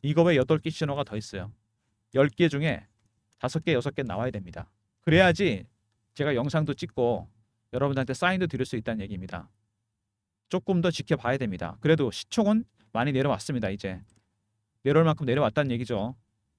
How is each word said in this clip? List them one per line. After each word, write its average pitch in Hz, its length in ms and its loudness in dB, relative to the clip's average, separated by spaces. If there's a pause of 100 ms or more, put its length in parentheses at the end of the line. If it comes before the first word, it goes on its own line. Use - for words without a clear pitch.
이거 151 200 2
외에 165 140 6
여덟 131 220 2
개 156 120 -6
신호가 143 340 -4
더 107 120 -8
있어요. 104 360 -8 (640)
열 139 140 6
개 170 200 2
중에 143 380 -2 (520)
다섯 151 260 -4
개, 165 100 2
여섯 127 200 0
개 139 80 -4
나와야 113 280 -4
됩니다. 87 400 -12 (320)
그래야지 165 640 4 (480)
제가 147 200 -2
영상도 139 400 0
찍고 120 540 -2 (440)
여러분들한테 135 420 -2
사인도 185 320 0
드릴 127 180 -2
수 - 120 -6
있다는 110 260 -4
얘기입니다. 92 460 -10 (1000)
조금 185 320 0
더 175 100 2
지켜봐야 139 460 -2
됩니다. 95 440 -6
그래도 147 300 4
시총은 214 540 0 (280)
많이 131 200 0
내려왔습니다. 127 560 -2
이제 95 320 -6 (800)
내려올 143 220 4
만큼 156 220 0
내려왔다는 135 460 0
얘기죠. 117 440 -4 (420)